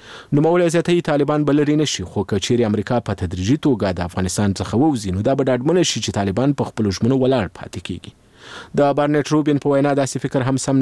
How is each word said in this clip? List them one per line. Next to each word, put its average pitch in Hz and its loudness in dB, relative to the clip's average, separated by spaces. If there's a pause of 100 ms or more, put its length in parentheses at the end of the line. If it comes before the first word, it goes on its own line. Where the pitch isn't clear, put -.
(380)
نوموړی 165 4
زیاتوي، 175 2
طالبان 147 2
به 143 4
لرې 147 2
نه 139 -2
شي، 90 -6
خو 101 -2
که 101 -2
چیرې 117 2
امریکا 107 0
په 101 -4
تدریجي 90 0 (100)
توګه 98 0
د 87 -4
افغانستان 95 -2
څخه 92 -6
ووځي، 104 0
نو 104 0
دا 135 2
به 135 0
ډاډمنه 151 2
شي 110 -4
چې 107 -4
طالبان 123 0
په - -6
خپلو 101 -2
ژمنو 127 2
ولاړ 127 0
پاتې - -12
کیږي. - -14 (600)
د 143 4
بارنټ 147 0
روبین 147 2
په 143 0
وینا، 139 2
داسې 139 -2
فکر 131 -2
هم 131 0
سم 135 0